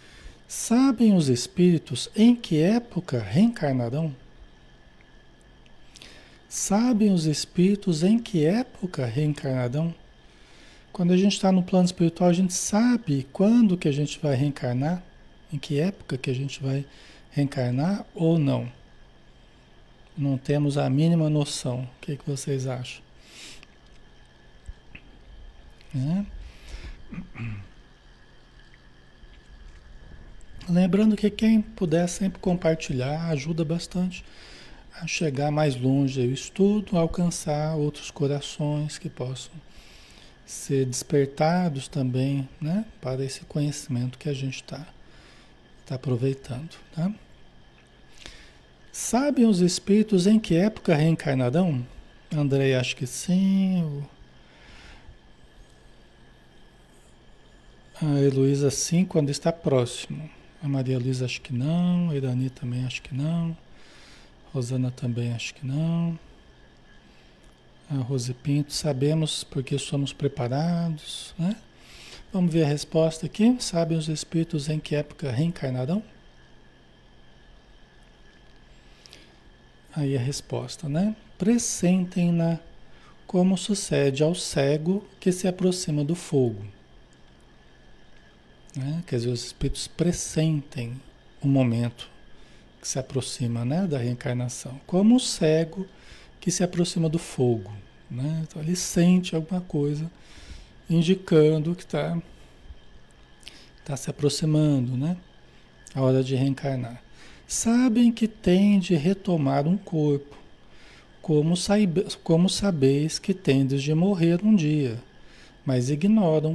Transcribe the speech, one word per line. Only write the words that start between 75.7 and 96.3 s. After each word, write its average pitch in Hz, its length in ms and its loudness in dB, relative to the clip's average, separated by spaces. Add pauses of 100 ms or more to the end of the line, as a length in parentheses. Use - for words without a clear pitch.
Aí 139 220 0
a 123 40 -2
resposta, 127 680 -6
né? 190 260 0 (220)
Pressentem-na, 175 1200 0 (680)
como 185 320 2
sucede 143 640 0
ao 160 120 4
cego 156 720 0 (140)
que 190 100 0
se 180 160 -2
aproxima 180 560 0
do 151 120 -2
fogo. 120 500 0 (2000)
Né? 143 320 -6
Quer 131 100 -4
dizer, 120 120 -2
os 120 160 -4
espíritos - 420 -6
pressentem 151 1120 -2 (400)
o 139 60 -4
momento 120 600 0 (720)
que - 80 -12
se - 100 -6
aproxima, 120 640 -4
né, 165 220 0
da 147 100 0
reencarnação, 123 880 -4
como 208 300 6
o 254 40 4
cego 165 640 0 (520)